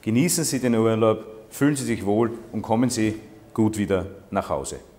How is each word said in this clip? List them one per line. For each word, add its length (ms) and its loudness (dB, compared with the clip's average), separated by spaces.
Genießen 420 2
Sie 160 -2
den 160 2
Urlaub, 500 2
fühlen 260 2
Sie 80 -6
sich 200 -4
wohl 280 2
und 120 -6
kommen 280 2
Sie 300 -2
gut 240 2
wieder 280 0
nach 160 -2
Hause. 320 -6